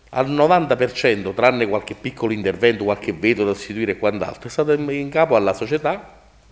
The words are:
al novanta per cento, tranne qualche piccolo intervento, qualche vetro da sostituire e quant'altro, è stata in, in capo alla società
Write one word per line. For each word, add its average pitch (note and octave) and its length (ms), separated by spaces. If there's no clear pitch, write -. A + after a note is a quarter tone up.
al C3+ 160
novanta D3 480
per A#2+ 180
cento, G2+ 400
tranne A#2+ 340
qualche G2+ 260
piccolo A#2 400
intervento, G2+ 520
qualche G2+ 280
vetro G#2 320
da G2+ 80
sostituire G#2 380
e F#2+ 80
quant'altro, G#2 480
è - 40
stata D3+ 220
in, D3 160
in C#3 200
capo D#3 260
alla G2 180
società D3+ 680